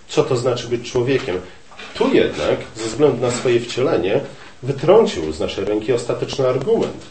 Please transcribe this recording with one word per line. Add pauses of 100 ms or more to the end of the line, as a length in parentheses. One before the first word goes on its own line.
co
to
znaczy
być
człowiekiem. (560)
Tu
jednak, (180)
ze
względu
na
swoje
wcielenie, (420)
wytrącił
z
naszej
ręki
ostateczny
argument